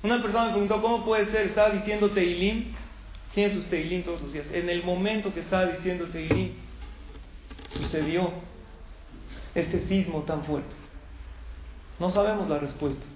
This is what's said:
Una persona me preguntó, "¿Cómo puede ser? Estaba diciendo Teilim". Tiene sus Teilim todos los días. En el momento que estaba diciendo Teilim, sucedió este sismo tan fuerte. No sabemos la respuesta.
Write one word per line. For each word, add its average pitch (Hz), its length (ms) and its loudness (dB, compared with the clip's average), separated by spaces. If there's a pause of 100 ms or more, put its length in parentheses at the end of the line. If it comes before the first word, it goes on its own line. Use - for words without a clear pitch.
Una 233 180 4
persona 226 240 4
me 220 60 0
preguntó, 208 280 4
"¿Cómo 226 240 4
puede 220 220 4
ser? 214 200 2
Estaba 214 240 6
diciendo 208 400 4
Teilim". 196 640 2 (600)
Tiene 202 180 4
sus 175 140 -2
Teilim 170 380 0
todos 170 180 -4
los 143 100 -8
días. 147 200 -6
En 175 160 0
el 175 160 0
momento 196 500 0
que 170 60 -4
estaba 185 260 2
diciendo 175 400 -2
Teilim, 165 460 0 (1160)
sucedió 165 640 2 (1200)
este 170 320 2
sismo 170 360 2
tan 151 220 -2
fuerte. 147 300 -2 (1200)
No 175 120 2
sabemos 202 380 4
la 151 100 2
respuesta. 139 440 -2 (140)